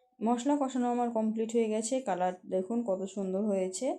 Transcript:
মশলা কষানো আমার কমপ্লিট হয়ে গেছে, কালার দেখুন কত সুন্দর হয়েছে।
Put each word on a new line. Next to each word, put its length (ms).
মশলা 380
কষানো 340
আমার 200
কমপ্লিট 420
হয়ে 160
গেছে, 320
কালার 320
দেখুন 340
কত 260
সুন্দর 360
হয়েছে। 420